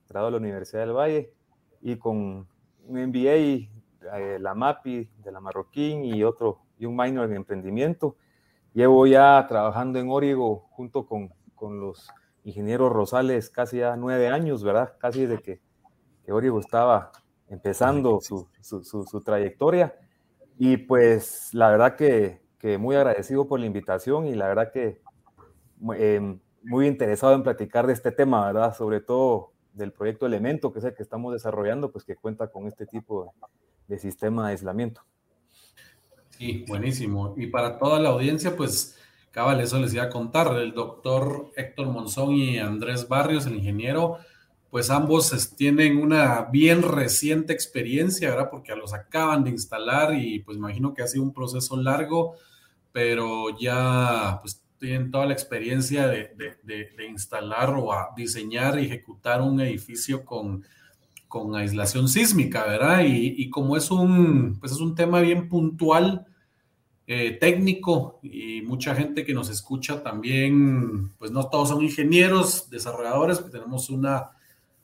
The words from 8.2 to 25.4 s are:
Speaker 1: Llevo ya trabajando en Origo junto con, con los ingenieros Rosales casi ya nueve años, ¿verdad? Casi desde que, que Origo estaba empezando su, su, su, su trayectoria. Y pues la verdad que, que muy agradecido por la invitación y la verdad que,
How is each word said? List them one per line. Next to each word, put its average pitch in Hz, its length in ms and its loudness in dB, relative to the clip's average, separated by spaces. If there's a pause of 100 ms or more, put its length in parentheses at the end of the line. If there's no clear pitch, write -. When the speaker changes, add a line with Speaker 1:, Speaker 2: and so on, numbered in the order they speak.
Speaker 1:
Llevo 131 320 8
ya 135 440 10
trabajando 117 500 0
en 127 100 -4
Origo 131 640 -2
junto 123 340 -8
con, 98 280 -10 (220)
con 104 260 -12
los 98 260 -14 (380)
ingenieros 107 460 0
Rosales 123 580 0
casi 123 300 -4
ya 120 180 0
nueve 123 320 0
años, 143 340 -2
¿verdad? 107 340 2
Casi 123 280 -2
desde 117 180 -2
que, 92 160 -14 (680)
que 98 60 -8
Origo 113 300 0
estaba 117 500 2 (380)
empezando 113 720 2
su, 95 260 -10 (140)
su, 95 240 -12
su, 104 180 -8
su 101 180 -12
trayectoria. 135 720 0 (640)
Y 127 200 4
pues 117 760 4
la 113 160 6
verdad 110 280 6
que, 110 440 2 (180)
que 104 180 -2
muy 123 180 -2
agradecido 131 500 2
por 135 140 -2
la 120 60 -4
invitación 104 600 -4
y 135 100 -4
la 98 120 -2
verdad 110 240 0
que, 117 300 -4 (960)